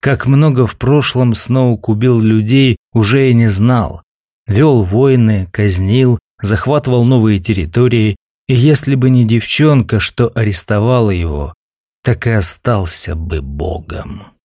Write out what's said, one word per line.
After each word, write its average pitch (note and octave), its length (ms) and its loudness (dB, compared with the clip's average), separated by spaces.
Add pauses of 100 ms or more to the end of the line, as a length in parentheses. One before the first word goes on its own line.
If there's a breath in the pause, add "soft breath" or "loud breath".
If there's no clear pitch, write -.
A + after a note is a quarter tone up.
Как - 240 -2
много C#3 400 2
в - 120 -6
прошлом B2+ 580 0
Сноук B2 540 -2
убил A#2 300 2
людей, A2 580 2 (160)
уже A#2+ 360 2
и B2 60 4
не A#2 120 4
знал. G#2 540 0 (460)
Вел B2 360 2
войны, A2 680 2
казнил, G#2 680 0 (240)
захватывал B2 640 0
новые A2+ 360 2
территории, G#2+ 760 0 (320)
и C3+ 60 0
если C#3 420 2
бы C3 140 0
не B2 160 2
девчонка, A#2 760 0
что - 340 -2
арестовала A2 760 0
его, D#2 420 -4 (500)
так - 240 -2
и A#2 40 0
остался G2 840 -2
бы D#2+ 260 -6
богом. C#2+ 1040 -10